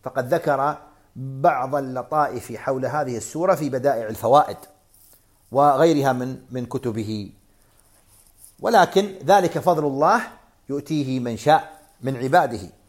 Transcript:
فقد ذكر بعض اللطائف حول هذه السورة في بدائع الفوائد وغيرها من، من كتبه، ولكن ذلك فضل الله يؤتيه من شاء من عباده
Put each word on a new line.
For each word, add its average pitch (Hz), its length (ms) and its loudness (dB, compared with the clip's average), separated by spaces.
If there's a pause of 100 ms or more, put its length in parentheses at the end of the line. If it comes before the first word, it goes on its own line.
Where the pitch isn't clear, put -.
فقد 135 300 -4
ذكر 147 440 0 (380)
بعض 135 600 -2
اللطائف 127 800 -4
حول 131 300 -4
هذه 127 320 -4
السورة 170 380 -2
في 143 140 -4
بدائع 123 380 -2
الفوائد 117 500 2 (960)
وغيرها 139 640 4
من، 127 280 -6 (100)
من 123 140 -6
كتبه، 110 680 -6 (1300)
ولكن 196 560 2 (100)
ذلك 175 340 4
فضل 156 260 0
الله 156 360 2 (480)
يؤتيه 139 500 -4
من 120 180 -4
شاء - 420 2 (220)
من 131 160 -6
عباده 123 520 0 (200)